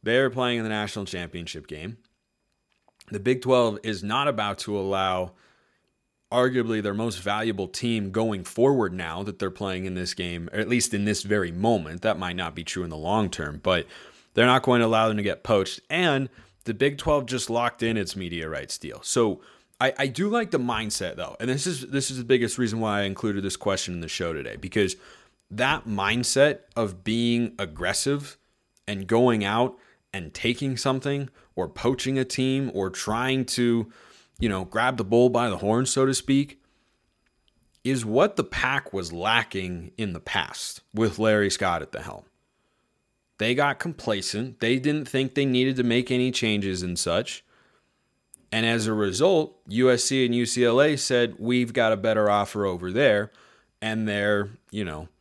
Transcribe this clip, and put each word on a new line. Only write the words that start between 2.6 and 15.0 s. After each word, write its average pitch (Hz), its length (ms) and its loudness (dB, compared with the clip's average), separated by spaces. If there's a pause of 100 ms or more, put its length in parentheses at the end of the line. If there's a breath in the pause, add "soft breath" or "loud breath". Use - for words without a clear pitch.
The 107 120 -8
Big 127 200 0
Twelve 120 420 4
is 104 200 -4
not 120 240 0
about 104 320 -2
to 104 180 -4
allow 95 540 -2 (1000 soft breath)
arguably 120 500 2
their 101 120 -2
most 107 260 -2
valuable 101 480 -2
team 110 440 -4
going 107 320 -2
forward 117 500 2
now 87 300 -6
that 98 160 -8
they're 98 100 -2
playing 92 360 -4
in 92 100 -6
this 90 180 -4
game, 87 400 -6
or 104 60 -2
at 104 100 -2
least 120 240 2
in 101 120 0
this 104 180 0
very 98 280 0
moment. 87 500 0
That 104 180 0
might 90 160 -4
not 85 200 -6
be 82 80 -8
true 90 200 -6
in 85 60 -8
the 78 80 -10
long 95 320 0
term, 76 340 -6
but 90 240 2 (460 loud breath)
they're 113 120 6
not 127 160 6
going 123 200 4
to 113 60 4
allow 113 200 4